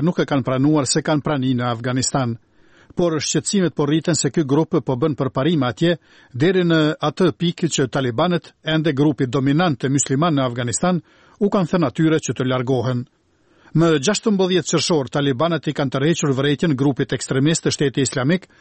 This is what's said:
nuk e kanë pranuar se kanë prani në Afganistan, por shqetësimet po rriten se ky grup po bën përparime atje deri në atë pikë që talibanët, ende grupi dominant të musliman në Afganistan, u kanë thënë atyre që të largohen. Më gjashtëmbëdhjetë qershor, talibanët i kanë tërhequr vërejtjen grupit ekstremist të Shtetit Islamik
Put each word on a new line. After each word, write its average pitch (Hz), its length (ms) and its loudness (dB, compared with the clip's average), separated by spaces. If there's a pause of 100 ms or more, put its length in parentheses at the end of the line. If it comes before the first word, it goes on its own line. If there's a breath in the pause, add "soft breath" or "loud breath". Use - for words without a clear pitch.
nuk 170 160 0
e 156 100 0
kanë 139 160 0
pranuar 135 400 2
se 151 160 -2
kanë 151 240 0
prani 131 300 0
në 123 160 -2
Afganistan, 123 640 -2 (560 soft breath)
por 170 320 0
shqetësimet 175 480 0
po 151 160 -2
rriten 160 320 0
se 143 160 -2
ky 170 80 2
grup - 400 0
po 131 160 -2
bën 151 160 0
përparime 135 540 -2
atje 165 260 0 (380 soft breath)
deri 180 340 2
në 160 140 4 (180)
atë 151 300 0 (100)
pikë 170 320 -2
që 139 160 -2
talibanët, 147 640 -2 (160)
ende 156 240 0
grupi 139 400 0
dominant 143 480 0
të 135 160 -2
musliman 143 400 0
në 139 140 0
Afganistan, 123 500 -2 (400 soft breath)
u 202 100 2
kanë 196 220 0
thënë 170 160 2
atyre 160 320 2
që - 160 -4
të 127 160 -2
largohen. 127 540 -2 (680 soft breath)
Më 165 160 4 (160)
gjashtëmbëdhjetë 190 640 0
qershor, 151 400 0
talibanët 147 640 -2
i - 20 -10
kanë 139 200 -2
tërhequr 143 420 0
vërejtjen 147 400 0
grupit 139 400 0
ekstremist 139 480 0
të 151 80 0
Shtetit 139 320 0
Islamik 139 460 -2 (120)